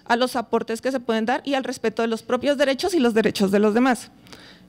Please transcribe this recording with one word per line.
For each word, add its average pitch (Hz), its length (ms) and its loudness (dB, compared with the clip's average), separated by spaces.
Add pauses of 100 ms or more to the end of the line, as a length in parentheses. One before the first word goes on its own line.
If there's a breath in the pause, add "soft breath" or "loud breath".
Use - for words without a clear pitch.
a 240 140 2
los 247 180 -2
aportes 226 460 -4
que 254 100 -2
se 269 80 -4
pueden 226 260 -2
dar 254 200 -2
y 277 80 -2
al 269 100 0
respeto 233 380 -4
de 233 80 0
los 226 120 -4
propios 254 360 -2
derechos 277 360 0
y 339 60 2
los 240 140 4
derechos 208 380 2
de 202 80 4
los 208 140 4
demás. 247 380 2 (580 loud breath)